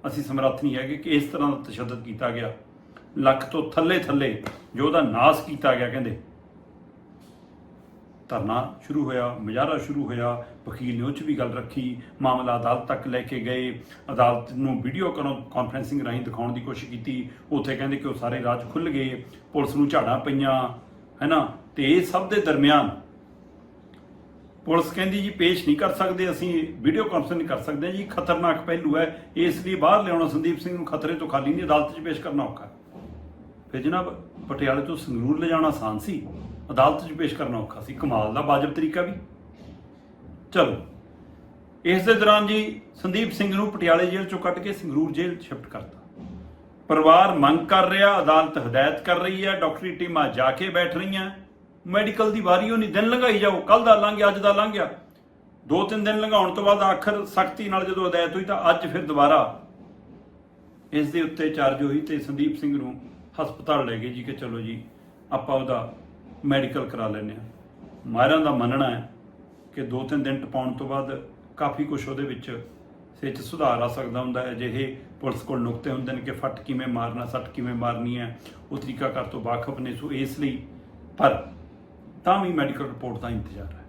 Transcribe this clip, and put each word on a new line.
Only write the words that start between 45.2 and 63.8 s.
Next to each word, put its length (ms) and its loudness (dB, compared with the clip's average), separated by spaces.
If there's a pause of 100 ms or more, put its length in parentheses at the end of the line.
ਸ਼ਿਫਟ 260 -12
ਕਰਤਾ। 580 -16 (640)
ਪਰਿਵਾਰ 500 8
ਮੰਗ 280 4
ਕਰ 220 4
ਰਿਹਾ, 340 6
ਅਦਾਲਤ 360 4
ਹਦਾਇਤ 440 2
ਕਰ 140 2
ਰਹੀ 300 -2
ਹੈ, 140 0
ਡਾਕਟਰੀ 360 -2
ਟੀਮਾਂ 320 0
ਜਾ 220 2
ਕੇ 180 -4
ਬੈਠ 280 0
ਰਹੀਆਂ, 340 -4 (560)
ਮੈਡੀਕਲ 460 2
ਦੀ 80 -2
ਵਾਰੀ 300 4
ਉਹ 80 2
ਨਹੀਂ, 160 0
ਦਿਨ 140 4
ਲੰਘਾਈ 300 4
ਜਾਓ, 220 2
ਕੱਲ੍ਹ 240 6
ਦਾ 100 10
ਲੰਘ 220 4
ਗਿਆ, 120 4
ਅੱਜ 100 2
ਦਾ 140 4
ਲੰਘ 200 2
ਗਿਆ। 220 -4 (720)
ਦੋ 200 2
ਤਿੰਨ 180 -2
ਦਿਨ 160 2
ਲੰਘਾਉਣ 340 4
ਤੋਂ 100 -4
ਬਾਅਦ 140 8
ਆਖਰ 460 2
ਸਖਤੀ 440 0
ਨਾਲ 160 0
ਜਦੋਂ 240 0
ਹਦਾਇਤ 260 2
ਹੋਈ 100 -2
ਤਾਂ 260 2
ਅੱਜ 220 2
ਫਿਰ 100 -2
ਦੁਬਾਰਾ 600 4 (1300)
ਇਸ 200 0
ਦੇ 100 0
ਉੱਤੇ 280 -2
ਚਾਰਜ 320 2
ਹੋਈ 180 0
ਤੇ 180 -4
ਸੰਦੀਪ 380 -2
ਸਿੰਘ 220 -2
ਨੂੰ 220 -8 (420)
ਹਸਪਤਾਲ 440 -2